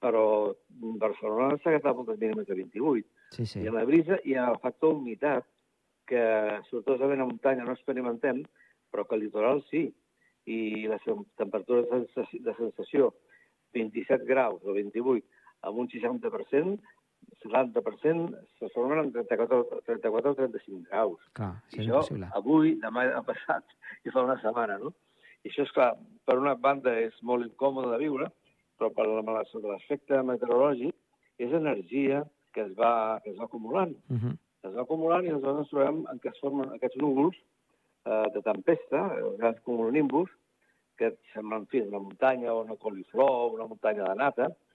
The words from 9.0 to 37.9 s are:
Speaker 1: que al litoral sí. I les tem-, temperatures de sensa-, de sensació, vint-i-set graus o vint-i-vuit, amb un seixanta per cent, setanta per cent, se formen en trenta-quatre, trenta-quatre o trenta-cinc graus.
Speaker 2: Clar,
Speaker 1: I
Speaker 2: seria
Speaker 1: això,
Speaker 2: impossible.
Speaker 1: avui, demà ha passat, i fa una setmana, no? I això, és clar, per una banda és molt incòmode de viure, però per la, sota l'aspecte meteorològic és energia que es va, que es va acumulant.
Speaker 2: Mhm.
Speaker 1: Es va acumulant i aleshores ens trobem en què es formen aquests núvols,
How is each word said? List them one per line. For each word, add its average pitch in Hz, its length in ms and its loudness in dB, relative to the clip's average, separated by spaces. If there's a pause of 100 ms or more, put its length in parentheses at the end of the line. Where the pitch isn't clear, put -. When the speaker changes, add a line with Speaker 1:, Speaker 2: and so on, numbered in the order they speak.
Speaker 1:
que 117 80 -2
al 110 60 0
litoral 110 480 0
sí. 156 240 -2 (520)
I 107 440 -4
les 104 140 -4
tem-, 104 220 -4 (120)
temperatures 117 520 0
de 120 240 -2
sensa-, 123 300 -8
de 117 120 -4
sensació, 117 580 0 (600)
vint-i-set 117 540 -2
graus 127 380 2
o 101 80 -2
vint-i-vuit, 107 500 0 (380)
amb 107 160 -6
un 120 120 -2
seixanta 120 400 -4
per 104 200 -2
cent, 170 240 2 (680)
setanta 120 400 2
per 113 200 -2
cent, 165 240 2 (340)
se 113 100 -6
formen 135 300 0
en 143 140 0
trenta-quatre, 120 720 2
trenta-quatre 117 460 0
o 139 40 0
trenta-cinc 110 540 -4
graus. 98 300 0 (140)
Speaker 2:
Clar, 98 200 -6 (180)
Speaker 1:
I - 60 -14
Speaker 2:
seria 113 160 0
Speaker 1:
això, 139 80 6
Speaker 2:
impossible. 107 320 -4
Speaker 1:
avui, 156 480 4
demà 113 240 -2 (100)
ha 120 80 -4
passat, - 400 -4 (400)
i - 80 -8
fa 131 100 2
una 127 200 2
setmana, 110 360 -2
no? 123 140 -8 (520)
I - 60 -12
això, - 140 -2
és - 80 -4
clar, 123 220 4 (320)
per 127 120 4
una 135 180 2
banda 131 440 2
és 113 220 -2
molt 120 260 0
incòmode 131 440 0
de 113 60 0
viure, 143 320 -2 (480)
però 113 160 0
per 110 140 2
la, 110 380 0
sota 107 260 -8
l'aspecte 135 520 -2
meteorològic 123 720 2 (460)
és 120 140 -4
energia 139 720 0 (260)
que 113 140 -4
es 95 100 -10
va, 110 480 2
que 107 80 -10
es 101 80 -12
va 117 60 -8
acumulant. 123 500 -2 (140)
Speaker 2:
Mhm. 123 280 -2 (260)
Speaker 1:
Es 95 120 -10
va 120 80 -4
acumulant 160 420 0
i 175 40 -2
aleshores 143 340 0
ens 143 60 -12
trobem 147 420 2
en 127 80 -10
què 135 120 -6
es - 80 -16
formen 139 320 -2
aquests 127 260 -4
núvols, 143 380 2 (680)